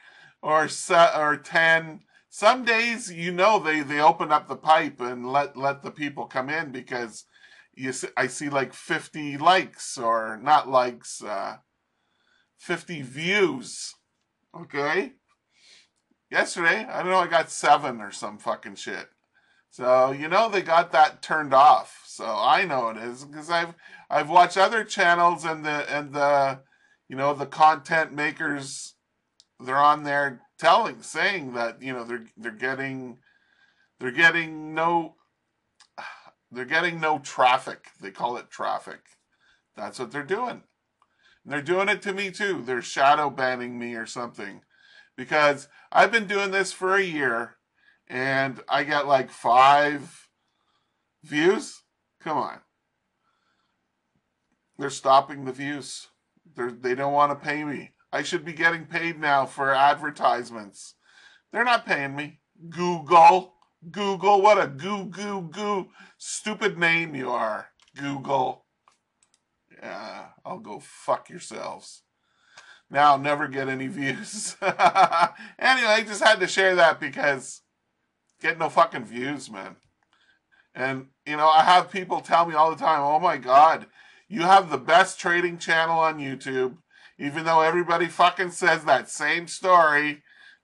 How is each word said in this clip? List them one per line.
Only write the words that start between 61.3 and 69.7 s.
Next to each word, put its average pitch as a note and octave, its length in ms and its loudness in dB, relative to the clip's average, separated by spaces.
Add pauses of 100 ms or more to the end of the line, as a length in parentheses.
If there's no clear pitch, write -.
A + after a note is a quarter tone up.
They're A3 140 -2
not A#3 200 0
paying C#3 300 -4
me. D3 240 -12 (300)
Google. E3+ 840 4 (360)
Google. G3 500 2
What G3+ 200 6
a D#3 60 0
goo, F3+ 380 -8
goo, F#3+ 460 -10
goo G#3 380 -6 (280)
stupid G#3+ 600 -6
name E3 380 0
you C3 140 -6
are. A2 400 -4 (260)
Google. C3+ 720 -4 (1080)